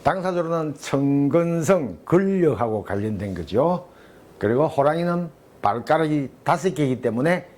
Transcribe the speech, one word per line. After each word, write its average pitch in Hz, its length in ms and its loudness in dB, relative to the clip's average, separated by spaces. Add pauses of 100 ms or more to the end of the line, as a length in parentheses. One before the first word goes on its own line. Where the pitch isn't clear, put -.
당사자로는 165 720 -2
청근성, 143 1300 0
근력하고 151 800 2
관련된 101 500 -4
거죠. 127 540 0 (500)
그리고 120 300 2
호랑이는 170 640 0 (320)
발가락이 147 680 0 (140)
다섯 175 300 0
개이기 131 280 0
때문에 131 460 0 (100)